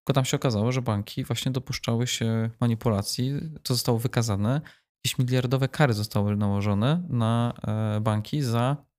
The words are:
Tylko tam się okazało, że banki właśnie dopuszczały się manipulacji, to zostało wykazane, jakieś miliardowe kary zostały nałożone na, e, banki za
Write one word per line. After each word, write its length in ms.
Tylko 140
tam 100
się 120
okazało, 360
że 100
banki 420
właśnie 280
dopuszczały 540
się 440
manipulacji, 720
to 120
zostało 240
wykazane, 600
jakieś 140
miliardowe 500
kary 260
zostały 420
nałożone 720
na, 440
e, 40
banki 420
za 340